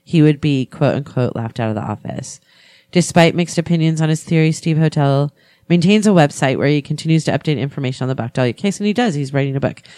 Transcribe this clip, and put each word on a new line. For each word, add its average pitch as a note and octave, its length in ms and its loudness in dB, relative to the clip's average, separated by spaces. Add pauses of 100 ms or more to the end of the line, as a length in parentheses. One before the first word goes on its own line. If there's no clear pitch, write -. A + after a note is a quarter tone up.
he E3+ 200 2
would D3+ 180 4
be, C#3 240 0
quote - 300 -2
unquote, C3 400 -4
laughed A#2 240 -8
out A2 100 -2
of G#2+ 60 -4
the G#2+ 60 -6
office. - 580 -10 (520)
Despite E3+ 440 2
mixed F3 240 -2
opinions D#3+ 420 0
on D#3 80 0
his D#3 140 -2
theory, D#3+ 280 2
Steve D#3+ 260 -2
Hodel C#3+ 520 2 (400)
maintains F#3+ 380 4
a - 20 4
website D3 480 2
where A2+ 100 0
he D3 140 2
continues D#3 440 0
to - 60 -2
update C#3+ 280 -2
information C3 440 -6
on B2+ 60 -4
the C3 60 -2
Black A#2 180 -8
Dahlia B2 200 0
case, - 260 -4
and G#3 80 -2
he G#3+ 60 0
does. A#3 200 0
He's C#3 200 -6
writing C#3 220 -2
a C#3 40 -2
book. - 240 -6 (140)